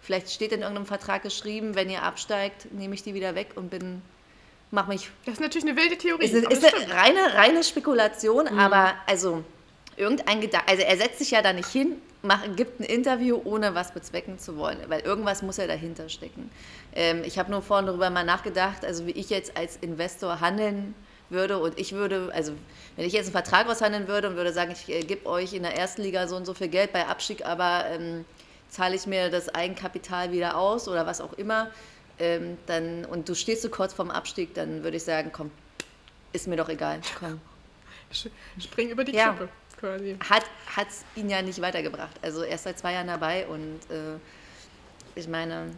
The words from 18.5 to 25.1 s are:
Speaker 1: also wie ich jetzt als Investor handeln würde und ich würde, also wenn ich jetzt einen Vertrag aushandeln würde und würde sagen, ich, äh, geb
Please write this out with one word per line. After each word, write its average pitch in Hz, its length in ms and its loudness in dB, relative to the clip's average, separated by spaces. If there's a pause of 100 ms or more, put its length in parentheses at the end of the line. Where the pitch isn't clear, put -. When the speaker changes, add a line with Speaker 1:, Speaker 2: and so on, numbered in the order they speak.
Speaker 1:
also 170 220 -6
wie 170 60 -4
ich - 180 -8
jetzt 196 260 -2
als 170 260 -6
Investor 170 580 -4
handeln 202 560 0 (340)
würde 190 300 0
und 165 180 0
ich - 160 -6
würde, 190 400 -2
also 151 200 -2 (420)
wenn 170 100 -6
ich 180 80 -2
jetzt 208 120 2
einen 185 80 -6
Vertrag 190 360 4
aushandeln 208 380 0
würde 202 220 0
und 180 60 -4
würde 175 160 0
sagen, 175 200 -2
ich, - 180 -12
äh, 165 120 -2
geb 190 260 -6